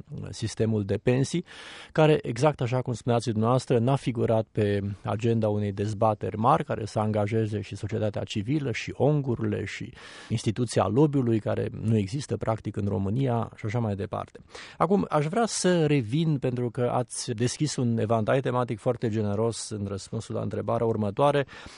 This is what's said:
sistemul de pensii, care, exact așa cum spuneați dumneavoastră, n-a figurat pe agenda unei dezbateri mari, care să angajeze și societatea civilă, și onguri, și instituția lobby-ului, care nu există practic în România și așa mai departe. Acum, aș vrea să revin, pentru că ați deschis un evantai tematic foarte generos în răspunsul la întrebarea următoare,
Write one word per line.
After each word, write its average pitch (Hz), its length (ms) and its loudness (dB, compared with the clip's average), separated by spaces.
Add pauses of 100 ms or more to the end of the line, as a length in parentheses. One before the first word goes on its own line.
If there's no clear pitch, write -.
(300)
sistemul 110 540 -2
de 98 120 0
pensii, 131 480 0 (480)
care, 156 300 6
exact 131 380 0
așa 127 220 0
cum 127 100 -4
spuneați 117 380 0
dumneavoastră, 117 480 2
n-a 127 180 4
figurat 113 560 0
pe 101 280 2 (220)
agenda 110 460 0
unei 104 240 0
dezbateri 104 640 0
mari, 135 280 4
care 110 200 -4
să - 140 -4
angajeze 107 640 0
și 101 160 -8
societatea 107 480 -4
civilă, 123 480 -2
și - 240 -8
onguri, 131 520 2 (160)
și 107 280 -10 (360)
instituția 117 580 0
lobby-ului, 123 540 4
care 107 280 -2 (120)
nu 110 160 4
există 110 400 0
practic 110 400 -2
în 101 120 0
România 110 680 0
și - 100 -10
așa 110 120 -2
mai 110 160 0
departe. 98 460 -6 (380)
Acum, 180 300 2
aș 151 180 0
vrea 214 200 0
să 175 400 2
revin, 147 520 2
pentru 123 320 -2
că 123 220 0
ați - 380 -4
deschis 123 460 -2
un 120 220 2
evantai 113 420 2
tematic 123 380 -2
foarte 123 300 -2
generos 107 600 -2
în 101 200 -6
răspunsul 104 460 -8
la 110 60 -4
întrebarea 110 460 -2
următoare, 117 600 2 (320)